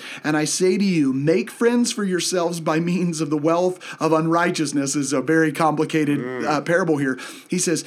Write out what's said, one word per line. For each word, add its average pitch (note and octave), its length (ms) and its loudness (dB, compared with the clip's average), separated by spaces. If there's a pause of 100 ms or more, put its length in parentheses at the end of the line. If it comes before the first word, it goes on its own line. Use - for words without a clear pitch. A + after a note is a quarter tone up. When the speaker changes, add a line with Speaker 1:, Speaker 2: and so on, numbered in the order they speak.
(220)
Speaker 1:
"And D#3 140 0
I D3+ 80 0
say F#3 320 0
to G3 80 2
you, D3+ 300 2
make D#3+ 360 0
friends A#3+ 420 2
for G#3 120 -4
yourselves F3 560 -2
by D#3+ 180 0
means F3 440 0
of D3 80 -4
the D3+ 80 0
wealth F3 420 0 (180)
of D#3 140 0
unrighteousness." D#3+ 840 0
Is C3+ 180 -2
a C3 80 0
very D#3+ 280 2
complicated, D3+ 680 0
Speaker 2:
Mm. B2 260 -6
Speaker 1:
uh, D3 160 0
parable E3+ 380 2
here. C3+ 200 -2 (300)
He F#3 100 0
says, D#3+ 280 0